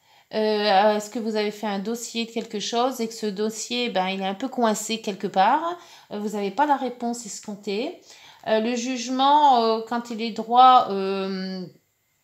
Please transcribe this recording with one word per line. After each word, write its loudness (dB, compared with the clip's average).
Euh, 4
est-ce -6
que -6
vous -2
avez -2
fait -8
un -2
dossier -6
de -14
quelque -8
chose -2
et -4
que -8
ce -6
dossier, -4
ben, 0
il -4
est -4
un -2
peu -6
coincé -2
quelque -6
part, 2
euh, -8
vous -6
n'avez -4
pas 0
la 4
réponse -6
escomptée. -8
Euh, 2
le 0
jugement, 4
euh, 2
quand -6
il -6
est -4
droit, 6
euh, -4